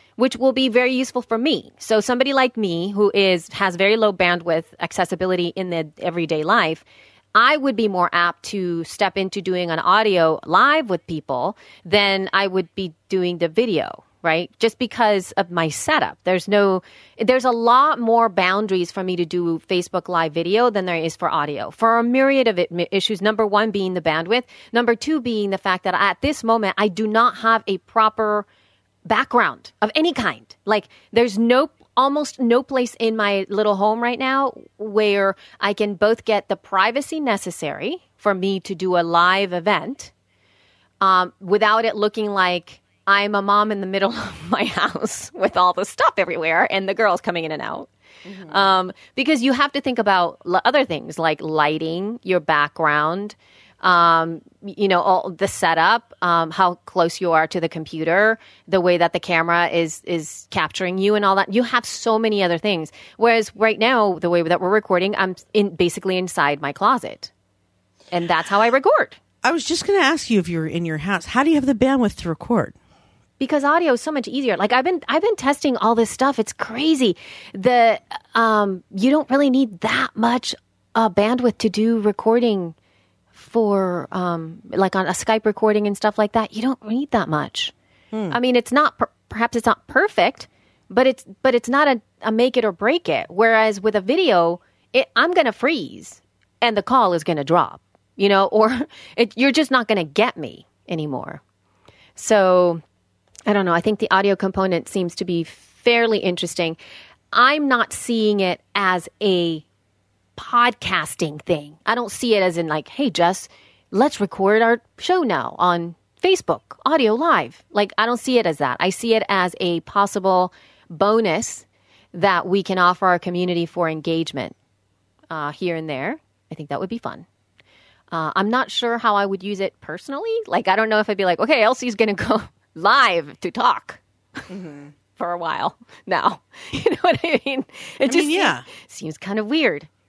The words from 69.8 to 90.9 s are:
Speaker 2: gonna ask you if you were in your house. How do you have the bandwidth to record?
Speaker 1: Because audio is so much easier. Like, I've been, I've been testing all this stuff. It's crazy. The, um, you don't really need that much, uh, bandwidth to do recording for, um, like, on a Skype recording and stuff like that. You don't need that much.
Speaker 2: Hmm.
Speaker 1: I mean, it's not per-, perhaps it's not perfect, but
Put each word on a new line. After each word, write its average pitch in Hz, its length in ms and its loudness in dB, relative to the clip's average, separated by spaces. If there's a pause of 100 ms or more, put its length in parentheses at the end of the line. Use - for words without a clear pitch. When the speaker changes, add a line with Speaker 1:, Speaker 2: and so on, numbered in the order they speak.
Speaker 2:
gonna 403 140 2
ask 294 300 0
you 208 100 2
if 165 80 -4
you 170 100 -4
were 160 80 -4
in 170 200 -4
your 156 120 -4
house. 175 280 -4
How 262 180 0
do 320 60 2
you 311 60 4
have 262 100 0
the 277 80 2
bandwidth 247 480 0
to 170 80 -8
record? 165 440 -2 (640)
Speaker 1:
Because 269 260 -2
audio 311 280 2
is 240 80 0
so 311 100 -8
much 285 160 -4
easier. 247 300 -2
Like, 202 160 0
I've 254 140 2
been, 359 220 -2
I've 311 120 0
been 415 160 0
testing 269 400 0
all 220 180 2
this 226 140 2
stuff. 269 300 -2
It's - 160 -2
crazy. 262 640 0 (340)
The, 233 480 4 (340)
um, 214 480 2 (120)
you 208 160 2
don't 302 180 2
really 277 220 2
need 247 320 0
that - 340 -2
much, 233 380 -2 (400)
uh, 220 160 2
bandwidth 226 480 0
to 220 100 0
do 220 320 0
recording 208 720 0 (580)
for, 196 800 -2
um, 170 600 -6
like, 190 260 0
on 185 100 0
a 170 40 -4
Skype 220 340 -2
recording 214 420 0
and 202 100 -2
stuff 214 200 -2
like 214 160 0
that. 220 220 -2
You 220 80 -6
don't 254 260 -2
need 262 220 -4
that 180 180 -2
much. - 460 -6 (360)
Speaker 2:
Hmm. 214 220 -6
Speaker 1:
I 240 80 0
mean, 247 160 2
it's 240 160 0
not 294 240 2
per-, - 140 -2 (180)
perhaps 226 260 -4
it's 233 120 0
not - 200 0
perfect, 269 640 0 (400)
but 247 180 2